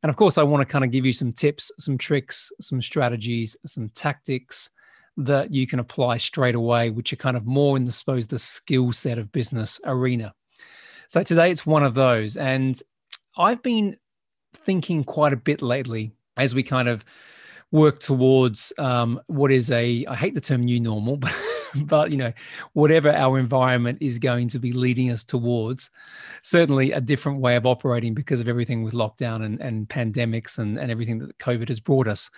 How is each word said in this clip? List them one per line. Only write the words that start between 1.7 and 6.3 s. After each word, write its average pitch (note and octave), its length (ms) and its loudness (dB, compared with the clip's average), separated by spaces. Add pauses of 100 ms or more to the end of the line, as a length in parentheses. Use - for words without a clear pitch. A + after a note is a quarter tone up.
some C3+ 200 -4
tricks, - 600 -4
some C3 200 -4
strategies, A#2 760 -2 (100)
some A2+ 240 -8
tactics - 800 -6 (460)
that C#3 360 0
you C3 140 0
can C3 120 -4
apply B2 380 -2
straight B2 380 0